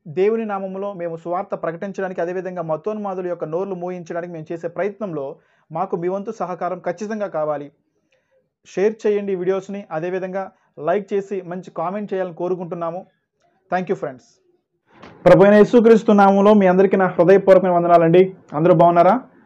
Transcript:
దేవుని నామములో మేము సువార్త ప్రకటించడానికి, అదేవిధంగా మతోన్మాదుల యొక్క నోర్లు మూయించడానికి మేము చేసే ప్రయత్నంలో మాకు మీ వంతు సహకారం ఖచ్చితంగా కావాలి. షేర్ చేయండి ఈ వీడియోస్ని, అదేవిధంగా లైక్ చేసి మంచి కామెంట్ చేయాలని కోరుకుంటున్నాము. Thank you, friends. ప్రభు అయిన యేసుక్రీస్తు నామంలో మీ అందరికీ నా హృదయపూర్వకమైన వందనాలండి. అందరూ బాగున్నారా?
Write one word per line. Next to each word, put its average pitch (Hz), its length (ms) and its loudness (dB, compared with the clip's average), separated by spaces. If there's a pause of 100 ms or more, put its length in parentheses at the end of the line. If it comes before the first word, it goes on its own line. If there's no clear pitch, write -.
దేవుని 208 380 -2
నామములో 196 480 -8
మేము 170 220 -10
సువార్త 175 400 -8
ప్రకటించడానికి, 185 680 -8
అదేవిధంగా 180 400 -8
మతోన్మాదుల 202 680 -8
యొక్క 175 180 -8
నోర్లు 185 300 -8
మూయించడానికి 175 580 -10
మేము 160 180 -14
చేసే 170 160 -10
ప్రయత్నంలో 170 680 -8 (360)
మాకు 185 240 -6
మీ 175 120 -4
వంతు 196 240 -8
సహకారం 180 480 -8
ఖచ్చితంగా 202 480 -8
కావాలి. 151 440 -6 (1040)
షేర్ 214 200 0 (120)
చేయండి 202 260 -2
ఈ - 20 -4
వీడియోస్ని, 190 560 -6
అదేవిధంగా 180 600 -8 (280)
లైక్ 185 340 -4
చేసి 196 280 -6
మంచి 175 300 -14
కామెంట్ 190 420 -8
చేయాలని 185 200 -6
కోరుకుంటున్నాము. 170 720 -8 (680)
Thank 180 160 -4
you, 196 100 -4
friends. 135 220 -12 (1040)
ప్రభు 175 180 8
అయిన 202 120 6
యేసుక్రీస్తు 220 560 6
నామంలో 202 420 6
మీ 202 140 4
అందరికీ 190 300 4
నా 190 80 2
హృదయపూర్వకమైన 185 680 4
వందనాలండి. 175 600 4 (180)
అందరూ 165 200 4
బాగున్నారా? 175 480 4 (240)